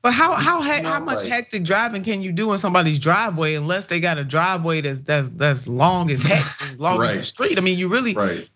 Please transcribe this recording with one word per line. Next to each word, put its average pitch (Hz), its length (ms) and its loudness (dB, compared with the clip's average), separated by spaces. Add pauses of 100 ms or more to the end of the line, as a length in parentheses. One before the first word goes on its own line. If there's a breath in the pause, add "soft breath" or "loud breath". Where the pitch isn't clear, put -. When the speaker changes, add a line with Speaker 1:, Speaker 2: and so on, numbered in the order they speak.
Speaker 1:
But 240 120 2
how, 330 180 4
how, 330 300 2
he-, 294 140 0
Speaker 2:
You 285 80 -2
know, - 40 -4
Speaker 1:
how 285 120 -2
much 254 180 -4
Speaker 2:
like - 100 -6
Speaker 1:
hectic 233 340 -4
driving 202 420 0
can 202 180 -4
you 185 100 -4
do 214 200 -2
in 196 60 0
somebody's 175 400 2
driveway 160 560 0
unless 170 300 -2
they 175 160 -2
got 170 160 0
a 143 80 -4
driveway 165 560 0
that's, 139 200 -4
that's, 139 280 0
that's 127 400 0
long 165 420 4
as 131 120 0
heck, 147 400 0
Speaker 2:
<laughs> 143 80 -8
Speaker 1:
as 131 100 -14
long 180 240 2
as 220 80 2
the 139 40 -2
Speaker 2:
Right. - 100 -6
Speaker 1:
street? 262 320 -2
I - 20 2
mean, 185 180 2
you 180 100 0
really 233 260 0
Speaker 2:
Right. 190 420 -2